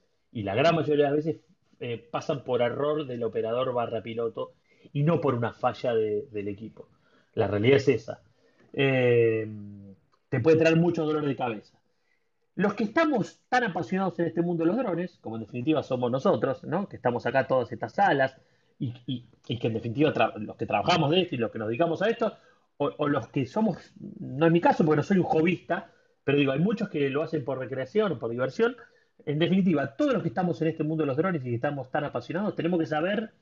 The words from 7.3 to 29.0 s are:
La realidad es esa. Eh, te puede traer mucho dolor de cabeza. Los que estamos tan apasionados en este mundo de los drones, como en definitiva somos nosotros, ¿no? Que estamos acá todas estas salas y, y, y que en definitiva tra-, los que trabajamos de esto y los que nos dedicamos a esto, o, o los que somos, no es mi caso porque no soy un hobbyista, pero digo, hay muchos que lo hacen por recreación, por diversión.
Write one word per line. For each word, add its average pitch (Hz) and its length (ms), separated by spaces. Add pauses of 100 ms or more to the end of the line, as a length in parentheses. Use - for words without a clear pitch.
La 107 120
realidad 104 300
es - 120
esa. - 340 (500)
Eh, 120 760 (800)
te 127 120
puede 156 160
traer 160 200
mucho 170 280
dolor 151 200
de 139 120
cabeza. 117 420 (760)
Los 196 200
que 226 100
estamos 285 640
tan 254 160
apasionados 185 540
en 170 80
este 165 160
mundo 170 220
de 165 40
los 196 80
drones, 180 440
como 113 160
en 113 60
definitiva 127 400
somos 123 280
nosotros, 135 540
¿no? 170 240
Que 110 80
estamos 120 300
acá 131 200
todas 127 240
estas 110 240
salas 147 420 (420)
y, 123 140 (140)
y, 123 180 (220)
y 117 120
que 131 100
en 113 60
definitiva 123 380
tra-, 110 240
los 107 200
que 110 100
trabajamos 139 440
de 180 120
esto 165 120
y 127 40
los 110 120
que 120 80
nos 110 100
dedicamos 160 340
a 220 80
esto, 220 260 (400)
o, 143 220
o 147 100
los 139 200
que 135 180
somos, 214 320 (400)
no 131 280
es 165 60
mi 170 80
caso 214 240
porque 151 120
no 143 60
soy 196 160
un 165 60
hobbyista, 170 680 (320)
pero 143 140
digo, 135 140
hay 139 60
muchos 208 300
que 139 220
lo 143 120
hacen 156 220
por 131 140
recreación, 131 600
por 117 120
diversión. 131 460 (480)